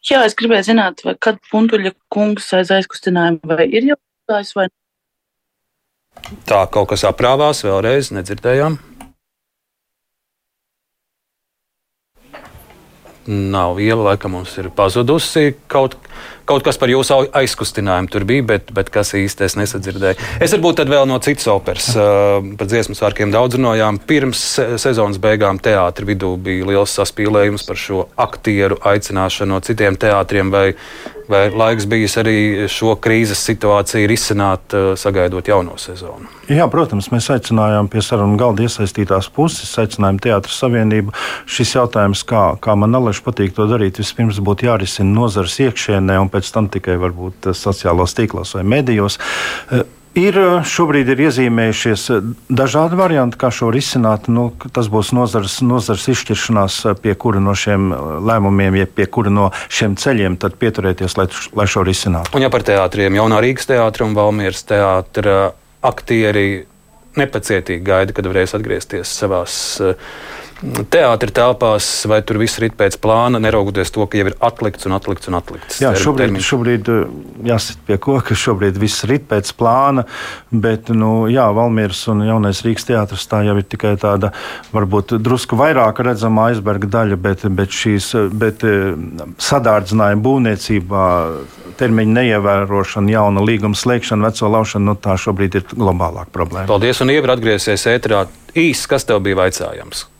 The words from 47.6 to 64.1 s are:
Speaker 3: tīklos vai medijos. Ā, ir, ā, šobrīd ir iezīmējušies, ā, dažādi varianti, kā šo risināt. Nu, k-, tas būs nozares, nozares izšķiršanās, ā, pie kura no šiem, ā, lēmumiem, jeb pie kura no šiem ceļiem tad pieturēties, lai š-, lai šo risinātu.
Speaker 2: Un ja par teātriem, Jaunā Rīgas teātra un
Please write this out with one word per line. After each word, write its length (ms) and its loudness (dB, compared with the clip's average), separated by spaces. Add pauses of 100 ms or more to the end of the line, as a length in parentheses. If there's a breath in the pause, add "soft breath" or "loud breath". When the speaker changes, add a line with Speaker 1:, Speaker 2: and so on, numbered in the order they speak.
Speaker 3:
tīklos 400 -4
vai 80 -6 (140)
medijos. 420 0 (560 loud breath)
Ā, 80 2 (400)
ir, 160 4
ā, 140 4 (100)
šobrīd 540 2
ir 100 2
iezīmējušies, 880 0
ā, 60 4 (420)
dažādi 400 2
varianti, 400 2
kā 80 2
šo 240 -2
risināt. 560 0
Nu, 240 2
k-, 160 -16
tas 240 -2
būs 240 0
nozares, 480 0
nozares 480 0
izšķiršanās, 720 0
ā, 80 2
pie 240 -2
kura 240 0
no 160 2
šiem, 320 0
ā, 140 -4 (260)
lēmumiem, 540 2
jeb 180 -6
pie 80 0
kura 240 0
no 160 4 (160 loud breath)
šiem 320 -2
ceļiem 480 0
tad 160 -4
pieturēties, 560 -2
lai 160 2
š-, 240 -12
lai 80 2
šo 240 0
risinātu. 480 -2
Speaker 2:
Un 80 2
ja 80 0
par 160 2
teātriem, 480 2
Jaunā 240 4
Rīgas 320 0
teātra 320 2
un 80 -2